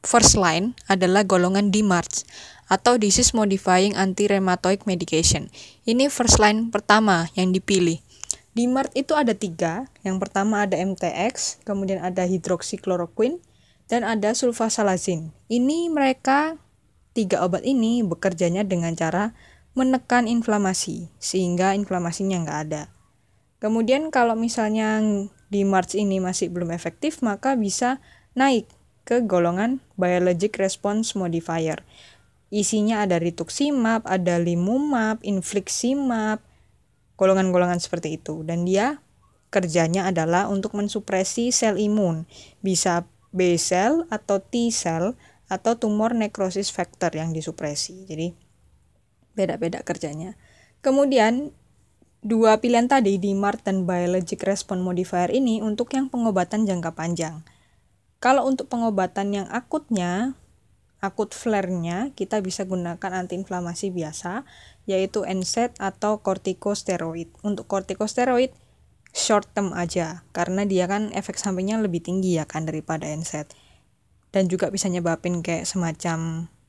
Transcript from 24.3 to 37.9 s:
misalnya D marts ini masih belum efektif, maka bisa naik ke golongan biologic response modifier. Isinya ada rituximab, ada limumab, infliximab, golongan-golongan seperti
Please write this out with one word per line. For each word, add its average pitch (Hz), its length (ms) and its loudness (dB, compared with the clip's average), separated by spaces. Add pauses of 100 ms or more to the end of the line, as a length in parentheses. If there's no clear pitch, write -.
misalnya 220 640 0 (480)
D 196 160 2
marts 190 320 2
ini 196 240 2
masih 185 280 -2
belum 175 240 -4
efektif, 170 480 -6
maka 226 320 0
bisa 247 440 0 (360)
naik 254 320 4 (400)
ke 240 200 2
golongan 190 560 2 (120)
biologic 180 640 2
response 202 600 -2
modifier. 165 640 -2 (680)
Isinya 208 560 0
ada 170 160 2
rituximab, 226 880 0
ada 175 320 2
limumab, 220 800 0
infliximab, 214 1200 -2 (720)
golongan-golongan 185 640 4
seperti 160 400 -6